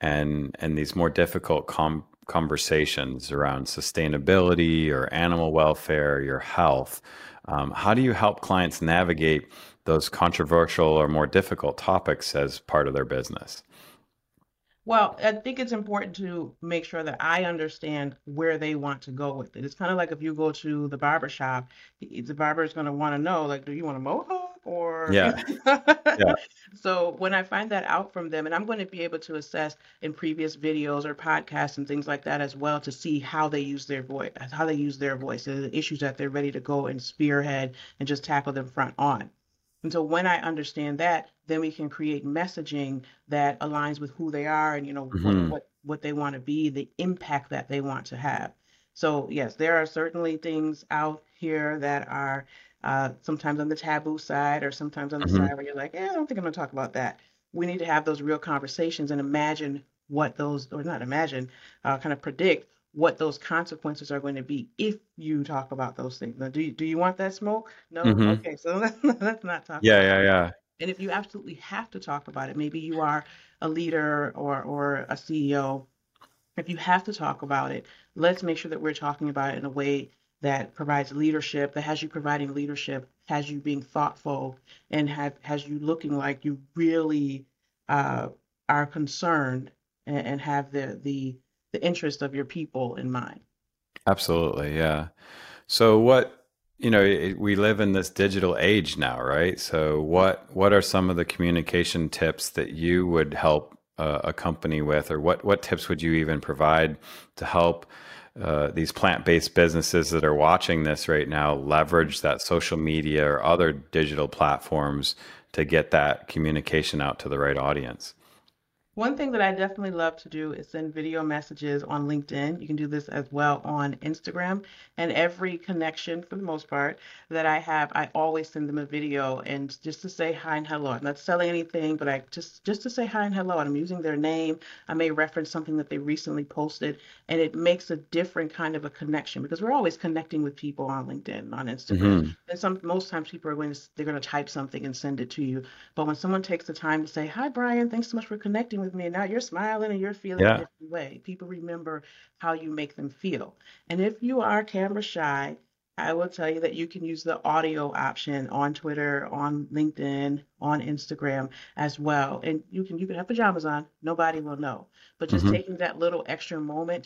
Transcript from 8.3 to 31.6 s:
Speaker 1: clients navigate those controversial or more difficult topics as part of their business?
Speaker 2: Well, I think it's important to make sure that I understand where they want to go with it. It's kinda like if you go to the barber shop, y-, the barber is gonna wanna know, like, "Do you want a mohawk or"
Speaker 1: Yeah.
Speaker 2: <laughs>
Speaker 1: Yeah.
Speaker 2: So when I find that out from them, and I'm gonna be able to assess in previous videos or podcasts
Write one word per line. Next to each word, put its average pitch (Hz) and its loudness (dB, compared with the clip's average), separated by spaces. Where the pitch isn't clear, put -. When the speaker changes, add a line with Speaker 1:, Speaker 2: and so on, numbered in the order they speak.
Speaker 1:
clients 90 2
navigate 80 4
those 80 4
controversial 82 4
or 78 6
more 76 2
difficult 78 2
topics - 0
as 71 0
part 73 2
of 67 -2
their 67 0
business? - -6
Speaker 2:
Well, 220 6
I 214 6
think 247 -4
it's 247 -2
important 202 -2
to 175 -8
make 165 -2
sure 165 -6
that 151 -6
I 170 2
understand 156 -4
where 156 0
they 151 -2
want 143 -4
to - -14
go 139 -4
with 127 -10
it. 120 -8
It's 139 -8
kinda 185 0
like 170 0
if 147 -8
you 156 -2
go 156 2
to 151 -4
the 143 -8
barber 147 2
shop, 131 -4
y-, - -12
the 135 -8
barber 151 2
is 156 -2
gonna 147 -4
wanna 147 0
know, 160 0
like, 139 -4
"Do 147 -10
you 160 -8
want 139 -4
a 131 -8
mohawk 359 -4
or" 170 0
Speaker 1:
Yeah. 190 6
Speaker 2:
<laughs> - -
Speaker 1:
Yeah. 190 6
Speaker 2:
So 180 0
when 185 -2
I 190 2
find 196 -2
that 202 0
out 196 0
from 170 -6
them, 156 -2
and 160 -4
I'm 196 -2
gonna 202 -4
be 185 -10
able 165 -4
to 160 -10
assess 151 -6
in 156 -4
previous 156 -4
videos 147 -2
or 147 -6
podcasts 147 -2